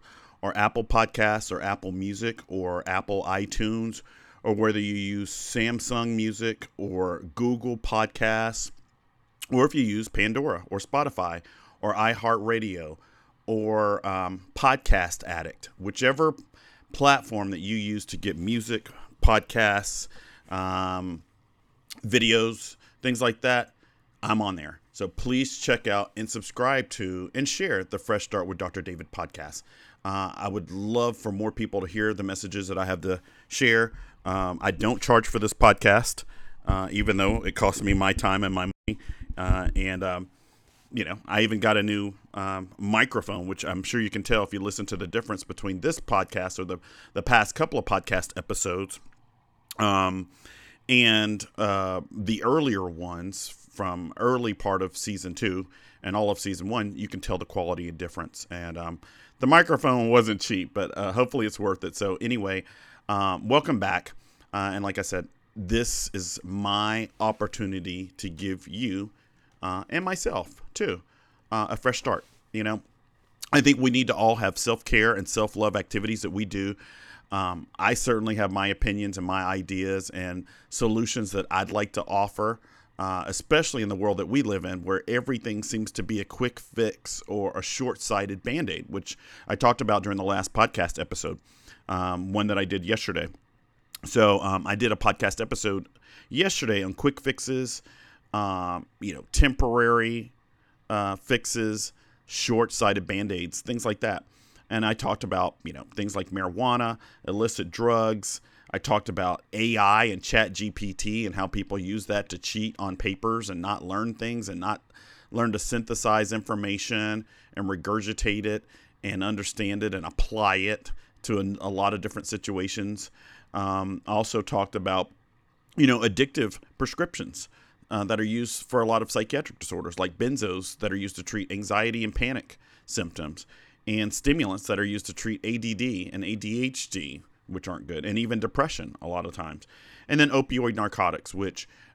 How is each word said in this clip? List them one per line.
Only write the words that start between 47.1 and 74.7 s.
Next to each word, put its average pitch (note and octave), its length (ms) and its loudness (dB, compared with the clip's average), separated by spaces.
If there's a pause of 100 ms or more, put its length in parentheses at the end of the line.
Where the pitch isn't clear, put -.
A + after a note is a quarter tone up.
the G2 100 -4
past A2 320 6
couple D3+ 240 0
of G#2+ 60 -2
podcast F#2 540 0
episodes, F#2+ 600 -4 (800)
um, F#2+ 500 4 (600)
and, A2 580 4 (120)
uh, F#2+ 420 2 (100)
the G#2 340 -2
earlier A#2+ 440 2
ones F2 580 -8
from F2 720 -6
early A#2+ 380 2
part F#2+ 260 0
of F#2 160 -4
season F2+ 380 -6
two F#2 320 -2 (360)
and F#2+ 140 -4
all G#2 140 2
of G2 80 -2
season F#2+ 320 -6
one. G#2+ 260 -2
You G#2 100 -6
can F#2 140 -8
tell G2 160 -2
the F2+ 80 -6
quality F2 460 -4
difference. E2+ 600 -10
And, E2+ 280 -8
um, E2+ 220 -8 (400)
the B2+ 60 2
microphone C#3 640 6
wasn't A2+ 320 6
cheap, F#2+ 320 -2
but, F#2+ 240 -4
uh, F#2+ 160 -2
hopefully B2 320 2
it's G#2 160 -4
worth G2 240 0
it. D#2+ 100 -8
So G2 280 -2
anyway, G2+ 420 -2 (420)
um, G2 420 0
welcome C#3+ 300 4
back. F#2 340 -2 (420)
Uh, G2 180 -2
and G2+ 100 -4
like G2 140 -4
I G2 60 -4
said, F2+ 260 -6 (260)
this A2 600 -2
is F2+ 280 -8
my G2+ 680 0 (100)
opportunity F#2+ 960 -2
to G2 140 -8
give F#2 360 -6
you, G2+ 440 -6 (520)
uh, F#2 260 -4
and F3 160 -4
myself - 580 -4 (120)
too, F2+ 260 -4 (500)
uh, A2 200 0
a A2 80 -4
fresh B2 200 0
start. - 280 -2 (260)
You G#2+ 100 -4
know, G#2+ 200 -2 (680)
I C#3+ 120 6
think C#3 160 6
we B2+ 120 4
need B2 180 2
to A#2 60 2
all A2+ 220 4
have G2+ 220 0
self-care A2+ 560 4